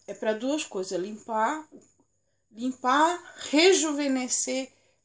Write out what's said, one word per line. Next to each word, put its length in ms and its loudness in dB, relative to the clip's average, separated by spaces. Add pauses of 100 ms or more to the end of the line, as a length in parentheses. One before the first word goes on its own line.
é 80 -10
pra 200 -2
duas 300 -2
coisas, 360 -6
limpar, 680 -4 (840)
limpar, 680 0 (300)
rejuvenescer, 1200 2 (340)